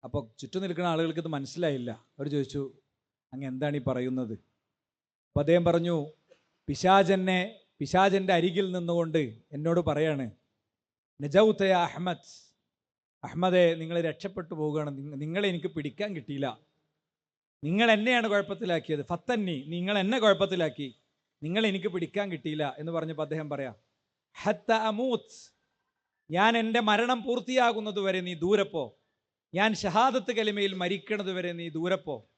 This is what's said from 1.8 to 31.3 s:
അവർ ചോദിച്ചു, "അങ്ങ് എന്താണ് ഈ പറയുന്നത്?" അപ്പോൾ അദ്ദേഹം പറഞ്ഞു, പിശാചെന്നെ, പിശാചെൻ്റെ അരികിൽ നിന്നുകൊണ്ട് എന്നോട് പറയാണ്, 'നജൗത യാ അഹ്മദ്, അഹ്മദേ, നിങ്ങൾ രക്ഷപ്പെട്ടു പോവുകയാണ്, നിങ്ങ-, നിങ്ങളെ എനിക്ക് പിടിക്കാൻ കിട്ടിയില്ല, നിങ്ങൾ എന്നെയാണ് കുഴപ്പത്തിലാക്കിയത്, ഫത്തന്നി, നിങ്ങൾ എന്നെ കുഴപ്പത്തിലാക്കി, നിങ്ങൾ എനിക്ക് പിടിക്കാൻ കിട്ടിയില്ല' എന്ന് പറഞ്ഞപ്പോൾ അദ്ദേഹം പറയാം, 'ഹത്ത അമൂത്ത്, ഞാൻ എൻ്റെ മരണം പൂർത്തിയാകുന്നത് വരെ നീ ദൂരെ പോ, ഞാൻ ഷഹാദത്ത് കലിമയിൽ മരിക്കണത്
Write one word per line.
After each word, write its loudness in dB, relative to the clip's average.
അവർ -10
ചോദിച്ചു, -4
"അങ്ങ് -8
എന്താണ് -2
ഈ -4
പറയുന്നത്?" -2
അപ്പോൾ -10
അദ്ദേഹം 4
പറഞ്ഞു, 2
പിശാചെന്നെ, 4
പിശാചെൻ്റെ 4
അരികിൽ 2
നിന്നുകൊണ്ട് 0
എന്നോട് 0
പറയാണ്, 0
'നജൗത 4
യാ 4
അഹ്മദ്, -6
അഹ്മദേ, 4
നിങ്ങൾ -4
രക്ഷപ്പെട്ടു -6
പോവുകയാണ്, -4
നിങ്ങ-, -12
നിങ്ങളെ -2
എനിക്ക് -4
പിടിക്കാൻ -6
കിട്ടിയില്ല, -6
നിങ്ങൾ 2
എന്നെയാണ് 2
കുഴപ്പത്തിലാക്കിയത്, -2
ഫത്തന്നി, -4
നിങ്ങൾ -2
എന്നെ 0
കുഴപ്പത്തിലാക്കി, 2
നിങ്ങൾ 0
എനിക്ക് -2
പിടിക്കാൻ -4
കിട്ടിയില്ല' -4
എന്ന് -8
പറഞ്ഞപ്പോൾ -4
അദ്ദേഹം -6
പറയാം, -8
'ഹത്ത -2
അമൂത്ത്, -2
ഞാൻ 4
എൻ്റെ 2
മരണം 2
പൂർത്തിയാകുന്നത് 0
വരെ 0
നീ -6
ദൂരെ 2
പോ, -6
ഞാൻ 0
ഷഹാദത്ത് 2
കലിമയിൽ -2
മരിക്കണത് -4